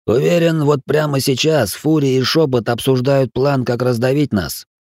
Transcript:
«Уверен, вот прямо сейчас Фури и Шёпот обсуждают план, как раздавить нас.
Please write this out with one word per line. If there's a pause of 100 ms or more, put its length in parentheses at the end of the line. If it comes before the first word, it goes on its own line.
«Уверен,
вот
прямо
сейчас
Фури
и
Шёпот
обсуждают
план,
как
раздавить
нас. (160)